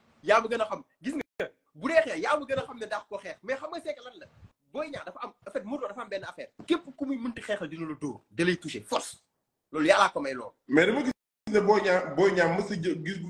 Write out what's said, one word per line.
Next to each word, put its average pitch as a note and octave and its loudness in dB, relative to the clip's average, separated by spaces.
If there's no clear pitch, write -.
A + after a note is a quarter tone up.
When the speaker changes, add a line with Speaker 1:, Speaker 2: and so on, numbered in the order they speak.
Speaker 1:
yaa G#3 6
ma A3 0
gën A3+ -2
a G#3+ 2
xam. F3+ -8
Gis C#4 -6
nga, - -6
bu E3 -6
dee D#4+ 6
xeex, F#3 -4
yaa C#4+ 2
ma C#4 -8
gën C4+ -4
a - -2
xam B3+ -12
ne A3 -8
dàq G#3 -10
ko G3+ -8
xeex. E3 -12
Mais B3+ -4
xam D4+ -12
nga E4+ -8
c'est D4+ -6
que A#3+ -16
lan A#3+ -18
la? - -18
Boy D4 -6
Niang G3+ -12
dafa - -14
am, A#3+ -10
en - -14
fait, - -6
Modou B3+ -6
Lo - -6
dafa A3+ -10
am G#3 -12
benn F#3+ -6
affaire. D#3+ -14
Képp D#4+ -2
ku C#4+ -8
muy C4+ -4
mënti A#3 -8
xeexal G3 -6
dina D#3+ -8
la D3+ -8
dóor, B2+ -8
da E3+ -2
lay F3 2
toucher C3+ -10
force. - -4
Loolu D3+ 0
yàllaa F#3+ 6
ko D#3+ -4
may C3+ -4
lool. A2+ -10
Speaker 2:
Mais D#3 8
dama A#3+ 2
gis B3 -2
ne G#3 6
Boy G3+ 6
Niang, F#3 2
Boy F#3+ 6
Niang E3+ 4
mës G#3 -2
a G#3 -4
jë-, E3 -2
gis, F3+ -4